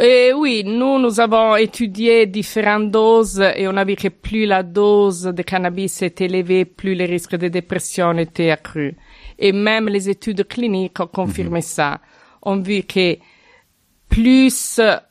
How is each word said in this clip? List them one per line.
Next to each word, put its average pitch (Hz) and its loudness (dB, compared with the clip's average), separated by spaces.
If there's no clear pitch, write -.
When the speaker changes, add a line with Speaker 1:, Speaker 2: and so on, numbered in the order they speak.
Speaker 1:
Eh 247 4
oui, 269 -2
nous, 247 0
nous 233 0
avons 220 2
étudié 220 2
différentes 208 -2
doses 220 4
et 190 -2
on 190 -2
a 196 0
vu 196 -2
que 196 -4
plus 214 -4
la 190 2
dose 202 2
de 180 -6
cannabis 185 -4
est 175 -6
élevée, 185 0
plus 190 -6
les 180 -2
risques 175 -4
de 175 -4
dépression 175 -4
étaient 165 -2
accrus. 151 -6
Et 196 2
même 214 0
les 196 -2
études 196 -4
cliniques 202 -4
ont 170 -2
confirmé 175 -4
Speaker 2:
Mhm. - -8
Speaker 1:
ça. 147 -4
On 196 -2
a 190 -4
vu 190 -4
que 180 0
plus 254 2